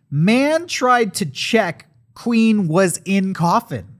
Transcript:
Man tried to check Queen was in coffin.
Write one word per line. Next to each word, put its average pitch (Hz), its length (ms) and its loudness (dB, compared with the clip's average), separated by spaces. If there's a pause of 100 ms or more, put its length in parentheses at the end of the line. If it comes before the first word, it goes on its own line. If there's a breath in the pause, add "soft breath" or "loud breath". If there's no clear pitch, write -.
Man 262 560 2
tried 240 480 0
to 185 120 -4
check 180 600 -2 (280)
Queen 226 540 0
was 175 360 0
in 190 300 -2
coffin. 170 520 -2 (140)